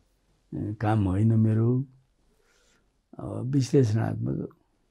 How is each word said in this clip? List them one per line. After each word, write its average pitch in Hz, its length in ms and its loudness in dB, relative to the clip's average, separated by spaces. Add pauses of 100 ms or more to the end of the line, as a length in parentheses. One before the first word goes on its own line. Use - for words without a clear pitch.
(540)
काम 104 520 -2
होइन 101 280 2
मेरो। 113 520 2 (1300)
अब 104 260 -8
विश्लेषणात्मक, 127 1040 0 (420)